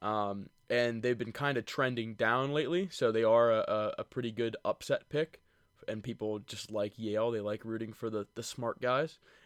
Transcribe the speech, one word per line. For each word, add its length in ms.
Um, 480
and 320
they've 140
been 160
kinda 280
trending 540
down 360
lately, 380
so 220
they 120
are 280
a, 80
a, 400
a 40
pretty 280
good 340
upset 420
pick. 320
And 140
people 380
just 320
like 260
Yale. 320
They 120
like 220
rooting 300
for 160
the, 240
the 80
smart 400
guys. 380